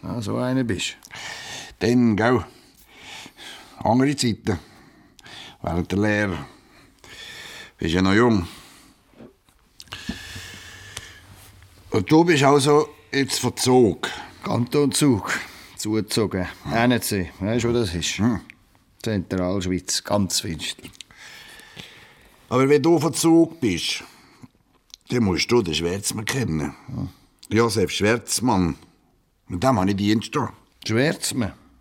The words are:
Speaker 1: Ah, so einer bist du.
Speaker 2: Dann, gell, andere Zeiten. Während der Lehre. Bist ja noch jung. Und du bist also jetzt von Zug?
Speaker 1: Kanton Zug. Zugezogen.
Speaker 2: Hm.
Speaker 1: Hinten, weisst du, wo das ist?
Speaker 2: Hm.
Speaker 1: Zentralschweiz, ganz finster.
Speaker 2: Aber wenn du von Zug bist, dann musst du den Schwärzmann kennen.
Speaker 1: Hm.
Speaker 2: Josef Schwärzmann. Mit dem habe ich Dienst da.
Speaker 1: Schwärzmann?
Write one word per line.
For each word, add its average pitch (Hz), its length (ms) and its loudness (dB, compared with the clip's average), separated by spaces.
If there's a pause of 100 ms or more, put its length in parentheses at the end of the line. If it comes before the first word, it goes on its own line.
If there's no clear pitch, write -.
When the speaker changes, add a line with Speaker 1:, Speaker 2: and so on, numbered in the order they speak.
Speaker 1:
Ah, 117 180 -8
so 107 160 -6
einer 127 260 -2
bist 98 320 -4 (840)
du. - 80 -2
Speaker 2:
Dann, 120 280 4
gell, 110 280 4 (1400)
andere 131 360 2
Zeiten. 107 440 -2 (1000)
Während 85 300 -4
der 92 80 0
Lehre. 104 380 0 (1400)
Bist 82 160 -2
ja 92 80 4
noch 95 120 4
jung. 107 340 4 (3500)
Und 98 200 0
du 156 120 8
bist 160 200 4
also 143 460 4 (220)
jetzt 135 280 -2
von 120 160 -2
Zug? 127 540 4 (340)
Speaker 1:
Kanton 123 480 0
Zug. 120 400 2 (460)
Zugezogen. 104 680 -2 (160)
Speaker 2:
Hm. 117 280 2
Speaker 1:
Hinten, 104 380 -2 (100)
weisst 113 260 -2
du, 120 40 2
wo 117 40 0
das 110 200 0
ist? 82 240 -4
Speaker 2:
Hm. 107 220 2 (640)
Speaker 1:
Zentralschweiz, 92 1000 -2
ganz 101 360 0
finster. - 440 -10 (1700)
Speaker 2:
Aber 131 200 2
wenn 147 120 6
du 165 180 4
von 151 140 0
Zug 165 460 4
bist, - 440 -2 (1040)
dann 123 140 0
musst 92 280 0
du 120 100 4
den 85 140 -2
Schwärzmann 101 500 -4
kennen. 80 480 -4 (140)
Speaker 1:
Hm. - 220 -8 (400)
Speaker 2:
Josef 107 420 2
Schwärzmann. 104 840 0 (720)
Mit 90 140 -6
dem 131 180 2
habe 95 100 0
ich 101 80 0
Dienst 104 380 0
da. 143 160 -2 (360)
Speaker 1:
Schwärzmann? 127 640 -2 (300)